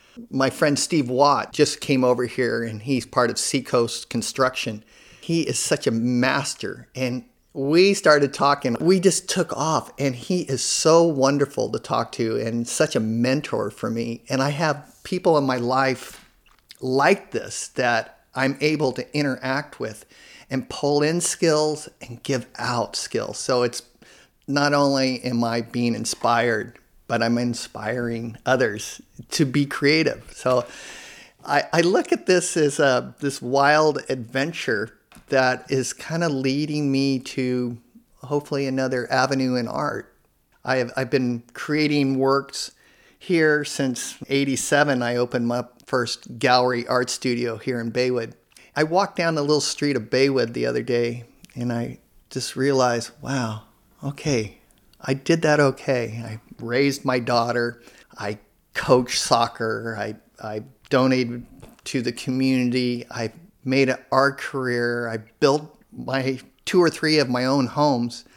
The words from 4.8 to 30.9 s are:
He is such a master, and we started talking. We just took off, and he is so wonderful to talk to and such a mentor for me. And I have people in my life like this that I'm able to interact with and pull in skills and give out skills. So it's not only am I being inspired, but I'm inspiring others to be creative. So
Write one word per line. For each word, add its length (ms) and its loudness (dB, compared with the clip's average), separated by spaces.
He 220 -2
is 180 -2
such 260 -2
a 60 2
master, 1040 -2
and 280 -4
we 400 4
started 380 4
talking. 480 2
We 180 4
just 300 2
took 280 -2
off, 420 -2
and 180 -2
he 260 -4
is 220 -4
so 400 6
wonderful 640 2
to 80 -4
talk 340 -2
to 280 -2
and 260 -4
such 300 0
a 40 2
mentor 680 0
for 200 -8
me. 380 -6
And 140 0
I 80 0
have 540 -4
people 340 2
in 60 2
my 140 0
life 680 -2
like 500 2
this 380 -8
that 560 -2
I'm 260 -2
able 320 0
to 240 -8
interact 600 -4
with 280 -10
and 180 -4
pull 340 0
in 180 2
skills 680 0
and 220 -16
give 240 -2
out 380 -2
skills. 420 -6
So 240 0
it's 200 -2
not 240 2
only 500 2
am 220 0
I 160 0
being 340 -2
inspired, 840 0
but 160 0
I'm 160 2
inspiring 1080 -6
others 540 0
to 140 2
be 220 2
creative. 680 0
So 300 0